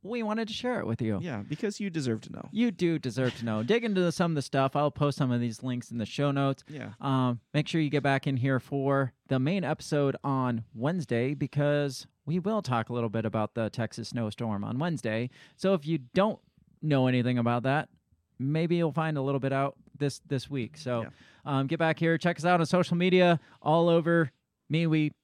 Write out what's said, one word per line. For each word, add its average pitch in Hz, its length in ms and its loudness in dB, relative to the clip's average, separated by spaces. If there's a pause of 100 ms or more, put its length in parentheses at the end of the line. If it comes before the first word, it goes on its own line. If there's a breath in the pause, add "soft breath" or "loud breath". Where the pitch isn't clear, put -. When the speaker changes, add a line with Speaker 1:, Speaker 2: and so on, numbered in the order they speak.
Speaker 1:
we 226 200 -4
wanted 220 260 -2
to - 40 -8
share 247 260 -2
it - 80 -4
with 113 140 -2
you. 107 200 0
Speaker 2:
Yeah, 139 260 -6
because 202 320 -6
you 202 100 -4
deserve 127 320 -2
to - 100 -18
know. - 200 -12
Speaker 1:
You 233 200 2
do 170 280 0
deserve 127 400 -2
to 117 60 -6
know. 107 180 -2
Dig 226 200 2
into 185 280 0
some 175 200 0
of 160 40 -2
the 143 60 -2
stuff. 135 340 0
I'll 147 160 2
post 143 260 0
some 131 140 2
of 120 100 2
these 117 220 -4
links 123 260 -6
in 120 80 -8
the 110 80 -2
show 143 260 0
notes. 139 380 0
Speaker 2:
Yeah. 127 200 -12 (120)
Speaker 1:
Um, 127 380 2 (140)
make 147 140 0
sure 165 140 0
you 151 80 2
get 139 140 0
back 139 240 2
in 135 100 0
here 131 220 2
for 139 540 0 (160)
the 131 100 0
main 170 240 0
episode 143 600 0
on 127 400 0 (120)
Wednesday, 131 580 -2
because 147 720 -2 (200)
we 156 140 -2
will 208 220 -2
talk 120 280 -2
a 120 40 -4
little 117 160 -2
bit 110 160 -2
about 107 300 -2
the 113 140 -2
Texas 113 400 -6
snowstorm 110 540 -4
on 110 160 -4
Wednesday. 123 500 -2 (260 loud breath)
So 190 200 0
if 147 120 -4
you 160 120 0 (140)
don't 202 260 2 (420)
know 135 260 4
anything 123 320 2
about 117 240 2
that, 139 260 0 (480)
maybe 156 380 0
you'll 165 160 2
find 160 260 -2
a 139 40 -2
little 139 180 0
bit 135 140 0
out 139 220 0 (220)
this, 139 300 -2
this 135 220 -4
week. 131 280 -6
So, 120 260 -4
Speaker 2:
Yeah. - 60 -8 (500 loud breath)
Speaker 1:
um, 135 80 0
get 160 120 -2
back 160 200 2
here. 165 180 2
Check 170 200 0
us 147 80 -4
out 175 140 6
on 165 80 4
social 180 300 2
media 180 420 6 (220 loud breath)
all 170 280 4
over 165 420 4 (400)
MeWe 156 400 2 (120)